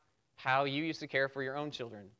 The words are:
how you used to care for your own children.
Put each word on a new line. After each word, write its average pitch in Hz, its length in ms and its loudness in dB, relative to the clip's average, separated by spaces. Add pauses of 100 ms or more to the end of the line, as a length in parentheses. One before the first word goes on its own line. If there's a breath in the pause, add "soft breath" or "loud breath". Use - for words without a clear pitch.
(360)
how 135 280 4
you 143 200 0
used 160 160 -4
to 151 80 -10
care 135 200 2
for 135 140 -6
your 131 140 -2
own 147 160 -4
children. 110 320 -8 (160)